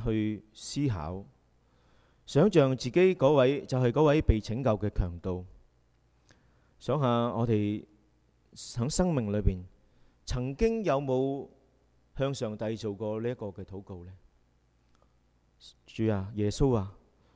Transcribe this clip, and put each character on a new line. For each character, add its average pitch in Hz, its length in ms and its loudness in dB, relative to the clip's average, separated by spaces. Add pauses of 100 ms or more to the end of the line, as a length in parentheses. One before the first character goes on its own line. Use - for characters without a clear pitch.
去 107 480 -2
思 - 360 -6
考， 90 360 -6 (1040)
想 180 260 4
象 135 240 6
自 120 140 -6
己 185 240 4
嗰 139 200 4
位， 135 320 4
就 127 120 -2
係 123 120 4
嗰 143 140 4
位 151 160 4
被 113 180 2
拯 113 240 -6
救 127 160 2
嘅 104 120 -2
強 87 300 -4
盜。 92 240 -6 (1300)
想 143 220 -2
下 135 60 2 (280)
我 117 140 0
哋 104 340 0 (720)
喺 - 340 -6
生 180 260 0
命 110 180 -2
裏 104 60 0
邊 95 240 -2 (640)
曾 127 300 -4
經 226 280 0
有 143 160 2
冇 135 480 -2 (680)
向 135 160 -2
上 110 240 -6
帝 110 200 -4
做 104 180 -6
過 107 260 -6
呢 117 100 -4
一 127 40 -4
個 113 120 -10
嘅 98 180 -10
禱 95 180 -14
告 90 220 -14
呢？ 92 80 -18 (1700)
「主 113 220 -4
啊， 98 260 -2
耶 104 160 0
穌 135 240 2
啊， 101 220 -2 (400)